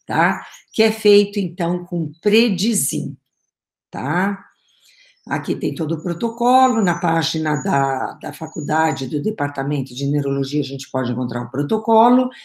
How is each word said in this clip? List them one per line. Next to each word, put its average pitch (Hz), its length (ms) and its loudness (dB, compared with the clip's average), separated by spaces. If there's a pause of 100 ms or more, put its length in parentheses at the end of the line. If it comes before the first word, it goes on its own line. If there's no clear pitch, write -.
tá? 170 400 0 (260)
Que 214 120 2
é 220 80 4
feito, 208 480 4
então, 175 440 -2
com 165 280 -4 (100)
predizin, 196 960 0 (720)
tá? 180 480 -2 (880)
Aqui 147 280 -4
tem - 180 -4
todo 160 220 -4
o 147 80 -8
protocolo, 233 800 2
na 170 160 2
página 160 560 0
da, 135 640 0
da 143 100 -8
faculdade, 147 760 -2
do 147 120 -4
departamento 143 760 -4
de 135 100 -4
neurologia, 139 560 0
a - 20 -4
gente 131 280 -10
pode 127 200 -2
encontrar 123 300 -4
o 117 80 -10
protocolo, 226 800 2 (160)